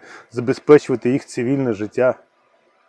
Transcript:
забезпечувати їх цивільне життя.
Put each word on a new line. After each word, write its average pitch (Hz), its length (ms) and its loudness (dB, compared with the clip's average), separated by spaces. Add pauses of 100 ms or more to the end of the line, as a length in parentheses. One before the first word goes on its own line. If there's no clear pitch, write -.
(300)
забезпечувати 123 800 2
їх 135 160 -4
цивільне 131 460 -4
життя. 107 420 -2 (760)